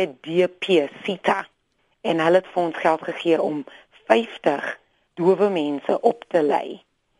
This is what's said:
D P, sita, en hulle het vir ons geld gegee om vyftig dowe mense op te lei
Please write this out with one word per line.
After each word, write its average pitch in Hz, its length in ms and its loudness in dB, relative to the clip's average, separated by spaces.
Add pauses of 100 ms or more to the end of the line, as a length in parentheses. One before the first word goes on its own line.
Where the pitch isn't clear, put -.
(200)
D 175 260 0 (120)
P, 156 320 2 (140)
sita, - 420 -2 (560)
en 165 160 -2
hulle 170 180 4
het 185 100 2
vir - 160 -4
ons 165 140 -4
geld 160 260 0
gegee 165 400 0
om 147 220 -4 (440)
vyftig 156 680 -2 (360)
dowe 185 360 2
mense 147 500 -2
op - 280 -2
te 165 140 0
lei 139 400 -2 (380)